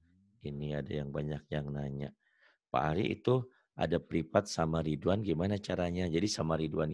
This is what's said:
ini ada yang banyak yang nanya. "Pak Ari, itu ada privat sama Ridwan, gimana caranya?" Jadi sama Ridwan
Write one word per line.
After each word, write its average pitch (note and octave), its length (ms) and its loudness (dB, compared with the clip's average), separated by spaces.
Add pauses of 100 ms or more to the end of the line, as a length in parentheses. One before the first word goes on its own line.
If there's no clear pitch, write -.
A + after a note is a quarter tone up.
(420)
ini D2 320 -6
ada C#2+ 160 -4
yang C#2+ 240 -4
banyak D2 400 -4
yang D2 160 -2
nanya. C#2+ 400 -4 (640)
"Pak B1+ 100 2 (140)
Ari, - 240 0
itu B2 240 4 (320)
ada E2 240 2
privat E2 480 2
sama D#2+ 320 2
Ridwan, D#2 400 0
gimana G2 400 0
caranya?" F2+ 480 0
Jadi E2+ 160 4
sama D#2+ 320 0
Ridwan D#2 360 0